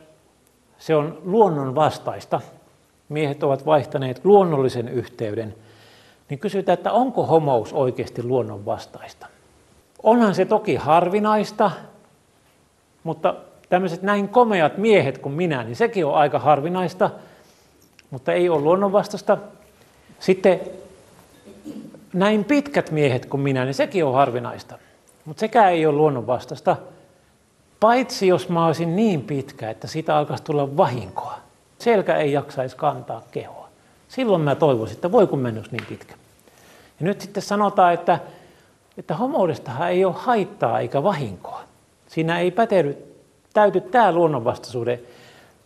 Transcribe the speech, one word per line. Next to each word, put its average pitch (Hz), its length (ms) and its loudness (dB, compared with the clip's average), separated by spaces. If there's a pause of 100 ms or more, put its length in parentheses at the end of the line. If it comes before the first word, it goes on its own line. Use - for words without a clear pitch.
(800)
se 160 180 0
on 147 280 -2
luonnon 175 500 0
vastaista, 131 640 -2 (680)
miehet 147 340 -4
ovat 139 240 -2
vaihtaneet 135 580 0
luonnollisen 143 640 4
yhteyden, 110 640 -6 (760)
niin 139 100 -8
kysytään, 185 360 0
että 175 180 -2
onko 226 340 0
homous 139 460 2
oikeasti 123 500 -4
luonnon 110 440 -4
vastaista? - 600 -10 (760)
Onhan 220 320 4
se 185 100 0
toki 208 320 0
harvinaista, 202 920 0 (1300)
mutta 165 300 -2 (340)
tämmöiset 180 340 0
näin 202 260 0
komeat 202 500 4
miehet 185 400 4
kuin 143 160 -8
minä, 151 300 -2
niin 120 120 -10
sekin 196 300 0
on 147 80 0
aika 147 240 2
harvinaista, 160 720 0 (1000)
mutta 139 220 -4
ei 180 160 2
ole 160 120 0
luonnonvastaista. 190 800 0 (800)
Sitten 185 400 4 (1500)
näin 202 320 2
pitkät 285 460 0
miehet 139 360 0
kuin 139 140 -4
minä, 135 240 0
niin 139 100 -4
sekin 196 300 0
on 131 100 0
harvinaista, 120 640 -2 (460)
mutta 156 160 -14
sekään 214 320 4
ei 156 140 2
ole 143 100 2
luonnonvastaista, 135 800 0 (1040)
paitsi 233 460 2
jos 180 220 2
mä 170 180 0
olisin 165 300 -2
niin 196 260 0
pitkä, 127 480 -8
että - 160 -12
siitä 156 300 -2
alkaisi 151 280 -2
tulla 143 320 -2
vahinkoa. 120 580 -2 (440)
Selkä 185 380 0
ei 151 160 0
jaksaisi 131 440 -4
kantaa 127 540 -6
kehoa. - 380 -14 (400)
Silloin 202 340 0
mä 143 120 2
toivoisin, 117 400 0
että 175 180 -4
voi 214 140 6
kun 147 120 -4
mä 127 100 -2
en 110 80 -6
olisi - 160 -12
niin 117 160 -8
pitkä. - 260 -16 (880)
Ja 151 60 -4
nyt 196 140 -4
sitten 196 220 -10
sanotaan, 202 520 2
että, 170 240 0 (800)
että 175 160 -8
homoudestahan 175 760 -2
ei 180 140 2
ole 185 140 0
haittaa 151 640 -2
eikä 131 220 -2
vahinkoa. 147 580 -4 (480)
Siinä 165 300 -2
ei 175 120 0
pätevy, 180 460 0 (580)
täyty 196 260 4
tää 214 320 4
luonnonvastaisuuden 123 880 0 (640)